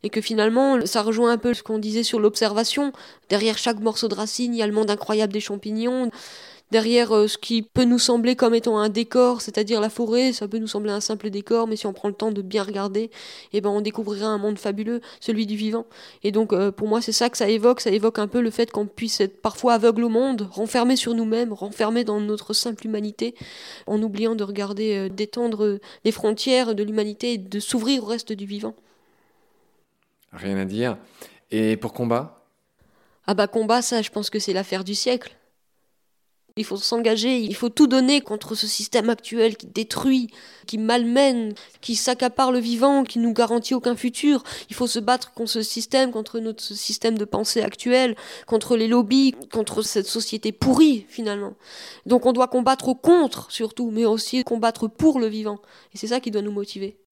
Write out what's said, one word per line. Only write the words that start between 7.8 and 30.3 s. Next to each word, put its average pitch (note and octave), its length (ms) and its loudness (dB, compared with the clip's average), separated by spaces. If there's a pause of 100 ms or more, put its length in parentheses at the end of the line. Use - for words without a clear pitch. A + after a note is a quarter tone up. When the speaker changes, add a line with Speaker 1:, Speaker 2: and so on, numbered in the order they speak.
Speaker 1:
nous A#3+ 160 6
sembler A#3+ 380 2
comme A#3 180 4
étant A3+ 240 2
un G#3+ 80 2
décor, A#3+ 540 2
c'est-à-dire G#3+ 400 -2
la G#3+ 80 0
forêt, A#3+ 420 0
ça G#3+ 160 -6
peut G#3 100 -6
nous A3 100 -4
sembler G#3 240 -4
un G3+ 100 -4
simple G#3+ 280 -6
décor, A3+ 380 0
mais A3 80 -4
si G#3+ 100 -8
on G3+ 60 -2
prend G3 160 -6
le G3+ 60 -2
temps A3 180 -2
de G3+ 100 -4
bien G3 220 -4
regarder, G3+ 480 -4 (400)
eh G3+ 80 0
ben, G3+ 100 0
on G#3 120 0
découvrira G#3 460 -4
un G#3+ 100 0
monde G#3 200 -2
fabuleux, G#3+ 440 -4 (180)
celui A3+ 260 -2
du G#3 120 -6
vivant. G#3+ 280 -4 (380)
Et G#3 80 0
donc, G#3+ 220 2
euh, G3 180 2
pour G#3+ 160 -6
moi, G#3+ 140 2
c'est A3+ 100 -4
ça A#3+ 180 2
que A#3+ 80 -8
ça G3+ 120 2
évoque. A3+ 320 4
Ça A3 100 0
évoque G#3+ 280 2
un G#3 100 -2
peu B3 100 0
le A3+ 120 0
fait A3+ 200 0
qu'on G#3 160 -2
puisse - 320 -6
être G3 220 0
parfois A#3+ 320 2
aveugle A3+ 320 4
au A#3 40 0
monde, A3+ 400 0
renfermé A#3+ 460 2
sur A#3+ 180 -2
nous-mêmes, A3+ 380 0
renfermé G#3+ 540 -2
dans G#3 160 -2
notre G#3 320 -4
simple A3 340 -4
humanité, G#3+ 480 -6 (500)
en G#3+ 160 0
oubliant A3 340 -2
de G#3 100 -2
regarder, G3+ 500 -2
euh, F#3+ 140 -2
d'étendre G#3 680 -2 (280)
les A3 80 4
frontières A3+ 600 0
de G3+ 100 -2
l'humanité G#3+ 500 -2
et A#3 40 -4
de F#3+ 220 -6
s'ouvrir A#3+ 440 0
au G3+ 40 -10
reste A#3 240 -6
du G3+ 140 -8
vivant. G#3 300 -8 (1600)